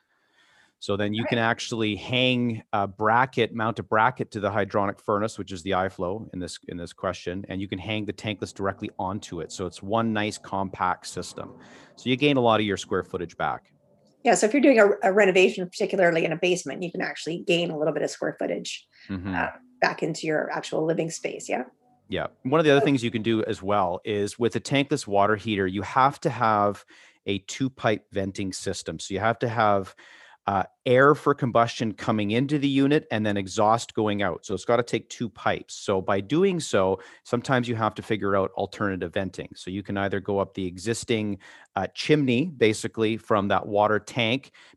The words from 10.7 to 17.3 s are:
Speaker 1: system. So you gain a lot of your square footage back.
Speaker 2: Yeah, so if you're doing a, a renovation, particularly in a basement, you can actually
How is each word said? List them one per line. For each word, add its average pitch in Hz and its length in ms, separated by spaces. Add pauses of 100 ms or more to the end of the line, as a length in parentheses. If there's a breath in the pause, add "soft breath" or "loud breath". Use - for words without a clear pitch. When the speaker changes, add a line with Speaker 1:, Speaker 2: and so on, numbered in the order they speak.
Speaker 1:
system. - 500 (380 loud breath)
So - 140
you 127 60
gain 143 200
a 131 40
lot 113 200
of 110 60
your 98 100
square 92 260
footage 87 340
back. 71 360 (520)
Speaker 2:
Yeah, 240 80
so 214 140
if 214 80
you're 277 80
doing 254 180
a, 202 80 (140)
a 190 100
renovation, 190 560
particularly 175 560
in 165 80
a 160 40
basement, 180 460
you 175 80
can - 120
actually 156 380